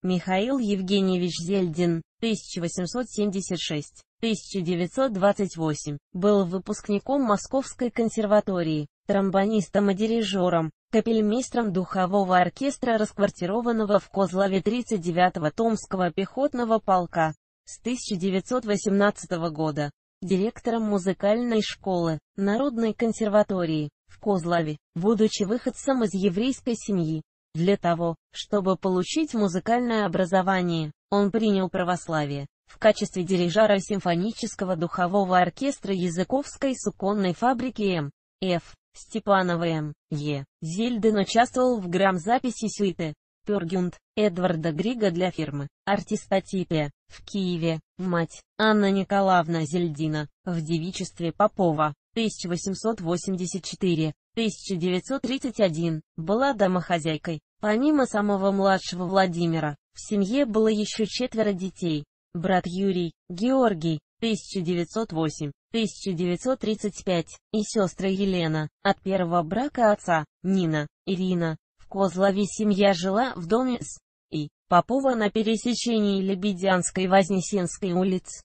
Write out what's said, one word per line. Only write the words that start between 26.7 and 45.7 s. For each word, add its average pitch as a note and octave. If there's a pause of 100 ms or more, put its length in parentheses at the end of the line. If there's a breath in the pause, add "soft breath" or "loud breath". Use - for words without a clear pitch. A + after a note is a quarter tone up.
семьи. E3 (320)
Для F3+
того, E3+ (180)
чтобы F#3+
получить F#3+
музыкальное A3
образование, F3+ (160)
он G3+
принял G3+
православие. D#3 (180)
В -
качестве G#3
дирижера F#3
симфонического F#3
духового F3+
оркестра G3
Языковской F#3
суконной G3
фабрики A3+
М. D3 (300)
Ф. F3+ (200)
Степанова F#3
М. D3+ (180)
Е. D3 (160)
Зельдин G#3+
участвовал A#3+
в F3+
грамзаписи G3
сюиты E3+ (300)
Пергюнд F3+ (180)
Эдварда F3+
Грига G3+
для F3+
фирмы C#3+ (180)